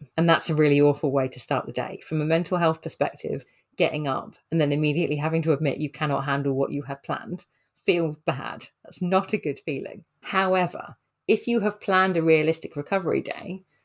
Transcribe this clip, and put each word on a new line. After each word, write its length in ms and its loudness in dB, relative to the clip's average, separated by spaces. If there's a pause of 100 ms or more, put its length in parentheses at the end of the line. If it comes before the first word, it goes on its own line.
(180)
And 100 4
that's 220 2
a 60 0
really 260 6
awful 300 4
way 160 0
to 120 -12
start 260 -2
the 60 -8
day. 320 -6
From 180 -2
a 40 -2
mental 320 0
health 240 2
perspective, 640 -4 (320)
getting 300 0
up 280 -4 (160)
and 80 2
then 120 2
immediately 460 0
having 260 -2
to 100 2
admit 260 0
you 100 -2
cannot 360 -2
handle 280 -2
what 180 -2
you 100 -4
had 220 -10
planned 420 -8 (300)
feels 420 0
bad. 500 -8 (160)
That's 180 -18
not 300 0
a 60 0
good 220 -6
feeling. 440 -8 (180)
However, 760 0 (300)
if 200 2
you 120 2
have 200 -2
planned 380 2
a 60 2
realistic 520 2
recovery 460 -2
day, 420 -10 (220)